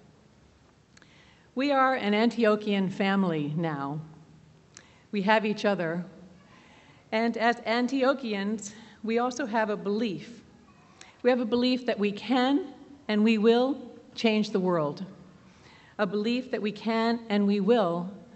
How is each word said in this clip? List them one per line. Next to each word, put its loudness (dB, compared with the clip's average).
We 0
are 4
an -2
Antiochian 2
family 0
now. -4
We -2
have 4
each -2
other. -2
And 0
as 2
Antiochians, -2
we 0
also -2
have 0
a -2
belief. -4
We 4
have 4
a -2
belief 0
that -2
we 0
can 0
and 2
we 4
will 4
change 2
the 0
world. 0
A 0
belief -2
that -4
we -2
can 0
and 2
we 2
will 2